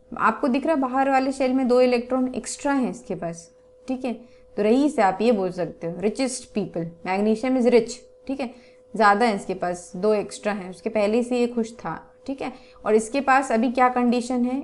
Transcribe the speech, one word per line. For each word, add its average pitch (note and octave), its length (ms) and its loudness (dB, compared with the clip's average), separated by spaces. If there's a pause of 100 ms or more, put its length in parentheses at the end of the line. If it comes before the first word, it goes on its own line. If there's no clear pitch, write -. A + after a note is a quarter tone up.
(140)
आपको A3+ 360 0
दिख C#4 180 0
रहा D#4+ 80 2
है C4+ 60 0
बाहर C4+ 300 0
वाले C4+ 220 2
शेल C4 200 0
में C4 160 2
दो B3 120 4
इलेक्ट्रॉन B3+ 540 2
एक्स्ट्रा - 380 -4
हैं B3+ 180 0
इसके - 240 -8
पास, E3+ 360 -10 (380)
ठीक B3+ 160 -6
है। A#3+ 80 -2 (440)
तो G3+ 60 -2
रही B3+ 280 4
से A3 120 0
आप - 180 2
ये A#3 120 4
बोल F#3+ 200 0
सकते E3+ 340 -6
हो F3 140 -8
richest A#3+ 540 -4
people, F3 320 -4 (200)
magnesium A3 520 0
is A#3+ 100 2
rich, A#3 240 4 (340)
ठीक C#4 140 -6
है, A#3+ 140 -8 (400)
ज़्यादा G#3 320 4
है G#3 100 2
इसके F#3+ 200 -6
पास, F3+ 400 -6
दो G#3 180 2
एक्स्ट्रा G3+ 380 -4
हैं, F#3+ 180 -8
उसके F#3 200 -10
पहले A3 320 2
से A#3+ 160 -2
ये A#3+ 100 2
खुश A#3 260 -4
था, E3 200 -10 (320)
ठीक C#4 160 -8
है। C4 100 -6 (320)
और G#3+ 100 2
इसके A3 280 0
पास C4+ 300 2
अभी A3+ 180 2
क्या B3 200 4
कंडीशन B3 540 0
है, C4 200 -2